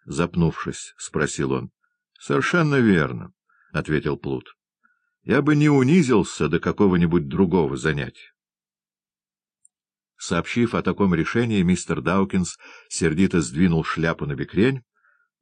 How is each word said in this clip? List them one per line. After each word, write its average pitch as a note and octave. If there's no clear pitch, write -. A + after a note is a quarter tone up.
запнувшись, D#2+
спросил D2
он. — B1+
Совершенно C#3+
верно, — D2+
ответил D2
Плут. — C2
Я C3
бы D3+
не D3
унизился B2+
до D#2+
какого-нибудь F2
другого D#2
занятия. C#2
Сообщив -
о E2+
таком F#2+
решении, G#2+
мистер E2+
Даукинс F#2
сердито F2+
сдвинул D#2+
шляпу D#2+
на C#2+
бекрень A#2